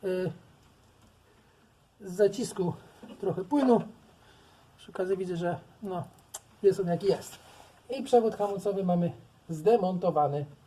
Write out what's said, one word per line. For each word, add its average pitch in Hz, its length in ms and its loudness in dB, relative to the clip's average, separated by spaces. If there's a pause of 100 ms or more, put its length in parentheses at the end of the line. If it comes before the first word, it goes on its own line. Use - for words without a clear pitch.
y, 185 280 -2 (1700)
z 190 120 -12
zacisku 196 600 0 (480)
trochę 185 240 -2
płynu. 262 380 4 (960)
Przy - 140 -20
okazji 190 260 -2
widzę, 180 200 -6
że, 175 220 -4 (240)
no, 185 220 -6 (580)
jest 196 180 6
on 180 60 0
jaki 175 200 0
jest. - 320 -2 (600)
I - 40 -6
przewód 226 320 4
hamulcowy 196 500 -2
mamy 175 280 2 (360)
zdemontowany. 165 1000 0 (200)